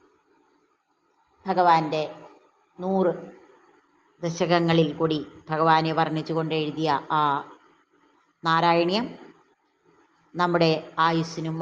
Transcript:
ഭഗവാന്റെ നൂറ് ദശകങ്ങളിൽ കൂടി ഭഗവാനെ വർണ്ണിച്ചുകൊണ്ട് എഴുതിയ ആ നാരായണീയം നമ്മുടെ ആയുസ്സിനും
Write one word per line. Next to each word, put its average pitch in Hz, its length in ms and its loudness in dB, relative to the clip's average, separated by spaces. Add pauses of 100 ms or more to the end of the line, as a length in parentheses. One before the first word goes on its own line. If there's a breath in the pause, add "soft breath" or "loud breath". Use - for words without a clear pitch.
(1500)
ഭഗവാന്റെ 165 560 4 (760)
നൂറ് 185 340 0 (1120)
ദശകങ്ങളിൽ 165 640 2 (100)
കൂടി 160 200 -2 (320)
ഭഗവാനെ 160 480 2
വർണ്ണിച്ചുകൊണ്ട് 156 640 -2
എഴുതിയ 151 260 -4 (320)
ആ - 20 2 (1200)
നാരായണീയം 170 600 2 (1300)
നമ്മുടെ 170 360 2 (360)
ആയുസ്സിനും 165 560 -2